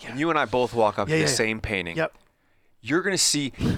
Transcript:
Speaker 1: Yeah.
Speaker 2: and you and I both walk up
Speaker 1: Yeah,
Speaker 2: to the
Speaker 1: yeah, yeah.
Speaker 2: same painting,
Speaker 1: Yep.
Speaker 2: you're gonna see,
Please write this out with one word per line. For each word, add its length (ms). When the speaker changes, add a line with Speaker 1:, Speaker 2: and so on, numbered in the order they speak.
Speaker 1:
Yeah. 100
Speaker 2:
and 80
you 120
and 60
I 100
both 280
walk 240
up 100
Speaker 1:
Yeah, 60
Speaker 2:
to 60
the 60
Speaker 1:
yeah, 40
yeah. 60
Speaker 2:
same 240
painting, 360
Speaker 1:
Yep. 200
Speaker 2:
you're 200
gonna 160
see, 320